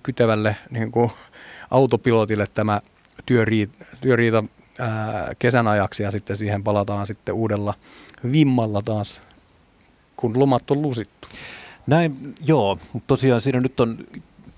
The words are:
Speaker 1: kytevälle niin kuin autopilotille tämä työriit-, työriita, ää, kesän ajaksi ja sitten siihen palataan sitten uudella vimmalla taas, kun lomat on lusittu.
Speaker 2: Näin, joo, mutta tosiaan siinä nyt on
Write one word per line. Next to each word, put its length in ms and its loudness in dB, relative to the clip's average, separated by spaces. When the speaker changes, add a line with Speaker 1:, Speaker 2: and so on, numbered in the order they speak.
Speaker 1:
kytevälle 520 0
niin 220 -6
kuin 200 2
autopilotille 840 2
tämä 260 0
työriit-, 600 0
työriita, 420 2
ää, 600 -6
kesän 280 2
ajaksi 360 0
ja 80 -4
sitten 260 -6
siihen 260 -4
palataan 420 -2
sitten 300 -8
uudella 380 -2
vimmalla 500 2
taas, 400 -6
kun 220 -2
lomat 320 2
on 100 0
lusittu. 460 -8
Speaker 2:
Näin, 480 0
joo, 320 2
mutta 140 -10
tosiaan 340 2
siinä 180 0
nyt 200 -2
on 180 0